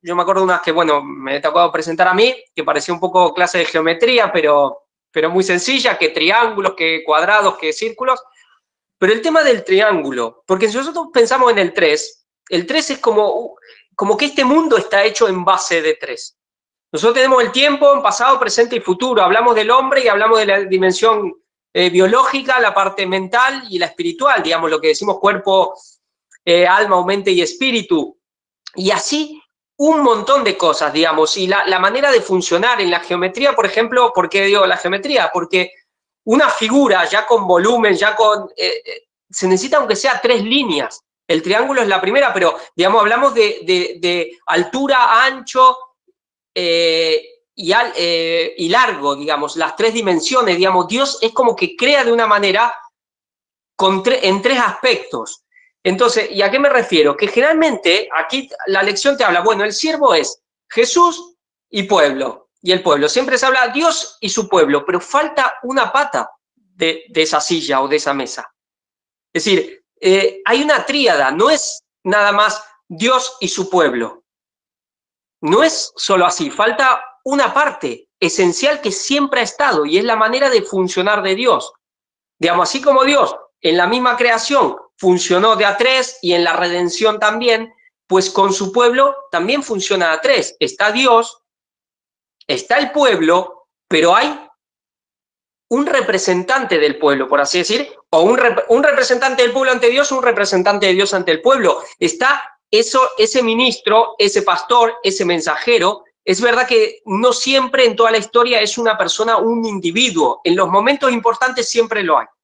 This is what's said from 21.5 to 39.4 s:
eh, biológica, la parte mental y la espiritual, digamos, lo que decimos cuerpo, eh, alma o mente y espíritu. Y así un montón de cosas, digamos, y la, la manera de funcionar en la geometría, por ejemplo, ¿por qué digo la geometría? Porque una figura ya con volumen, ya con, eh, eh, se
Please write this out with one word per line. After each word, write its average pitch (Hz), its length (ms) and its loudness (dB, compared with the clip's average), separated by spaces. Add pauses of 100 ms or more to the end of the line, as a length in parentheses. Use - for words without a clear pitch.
eh, 180 160 2
biológica, 247 720 2
la 220 120 2
parte 196 320 -2
mental 233 640 -2
y 180 80 -8
la 170 100 -2
espiritual, 180 540 -2
digamos, 160 280 -2
lo 156 100 0
que 160 100 0
decimos 196 300 -2
cuerpo, 190 580 0 (680)
eh, 175 200 4
alma 196 300 2
o 208 80 2
mente 196 280 -2
y 175 100 2
espíritu. 185 760 -4 (580)
Y 190 160 -2
así 302 500 -4 (360)
un 302 260 2
montón 247 420 2
de 196 100 0
cosas, 151 380 -2
digamos, 156 420 0
y 185 120 -4
la, 196 180 0
la 185 140 0
manera 254 340 2
de 233 80 4
funcionar 185 580 -2
en 185 100 0
la 175 120 -2
geometría, 190 520 -2
por 226 120 0
ejemplo, 240 500 0
¿por 175 140 0
qué 196 140 0
digo 196 220 2
la 185 120 0
geometría? 196 560 -2
Porque 180 400 -2 (500)
una 262 260 4
figura 220 600 2
ya 208 160 -2
con 214 200 2
volumen, 202 500 2
ya 202 200 0
con, 214 400 0
eh, - 300 -6
eh, - 220 -18 (220)
se - 180 -4